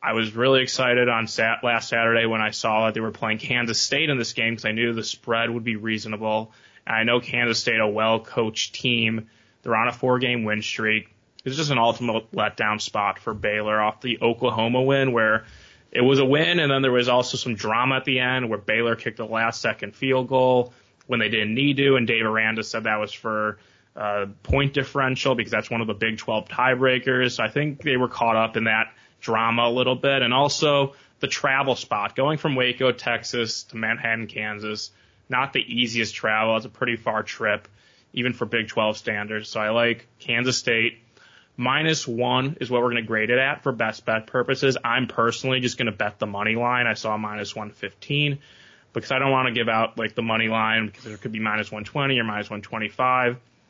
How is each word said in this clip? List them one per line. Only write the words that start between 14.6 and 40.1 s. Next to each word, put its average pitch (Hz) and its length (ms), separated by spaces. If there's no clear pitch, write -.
win, 135 280
where 110 340
it 123 100
was 135 180
a 139 60
win, 165 340
and 147 120
then 135 120
there 131 80
was 123 180
also 123 280
some 117 180
drama 113 400
at 135 100
the 127 140
end 127 300
where 104 100
Baylor 117 360
kicked 113 240
a 113 60
last-second 110 720
field 131 320
goal 127 460
when 120 120
they 107 100
didn't 107 260
need 139 220
to, 139 180
and 123 100
Dave 113 200
Aranda 110 380
said 110 200
that 107 160
was 104 140
for, 107 440
uh, 104 320
point 139 300
differential, 131 600
because 113 180
that's 110 200
one 117 100
of 110 60
the 110 80
Big 110 240
Twelve 110 280
tiebreakers. 127 840
So 120 120
I 110 40
think 143 340
they 135 160
were 123 120
caught 113 260
up 113 220
in 113 80
that 110 280
drama 117 420
a 120 80
little 127 240
bit. 135 260
And 120 120
also 143 600
the 135 80
travel 135 480
spot, 104 400
going 147 220
from 147 180
Waco, 123 360
Texas 117 720
to - 140
Manhattan, 113 500
Kansas, 107 640
not 135 240
the 131 80
easiest 117 520
travel. 110 440
It's 113 80
a - 40
pretty 120 280
far 110 260
trip, 104 440
even 123 200
for 123 120
Big 110 220
Twelve 107 300
standards. 107 500
So 110 140
I 107 80
like 117 380